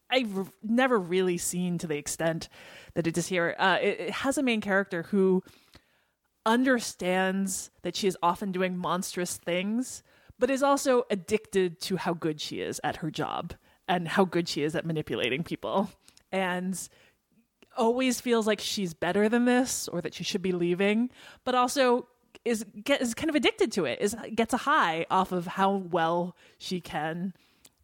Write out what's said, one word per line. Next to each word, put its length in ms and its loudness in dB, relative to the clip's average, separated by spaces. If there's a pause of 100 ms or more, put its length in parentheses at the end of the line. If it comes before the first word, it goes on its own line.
I've 280 0
r-, 80 -2 (160)
never 380 2
really 400 0
seen 400 -2
to 80 -8
the 100 -2
extent 500 -2 (460)
that 140 0
it 80 0
does 120 0
here, 300 0
uh, 240 4
it, 180 0
it 120 -6
has 260 -2
a 60 0
main 180 0
character 420 0
who 400 4 (1040)
understands 1300 0 (100)
that 140 -6
she 120 0
is 140 0
often 300 0
doing 260 0
monstrous 600 -2
things, 640 -4 (340)
but 140 2
is 100 0
also 480 4
addicted 720 -2
to 160 -2
how 160 -2
good 280 -4
she 200 -8
is 220 -6
at 140 -2
her 120 -4
job 440 -6 (340)
and 200 0
how 180 4
good 220 -2
she 140 -4
is 140 -2
at 100 -4
manipulating 580 -2
people. 460 -2 (420)
And 460 -2 (1000)
always 440 2
feels 240 2
like 140 2
she's 340 -4
better 360 2
than 160 2
this 420 2
or 140 -4
that 120 -6
she 100 -10
should 180 -4
be 100 0
leaving, 580 2 (340)
but 120 0
also 520 2 (380)
is, 200 0 (180)
get, 180 2
is 120 -2
kind 160 -2
of 60 2
addicted 360 2
to 140 0
it, 160 -2
is, 140 0 (200)
gets 180 2
a 40 0
high 520 2
off 220 2
of 160 -2
how 240 2
well 640 0 (220)
she 240 -6
can 520 -6 (500)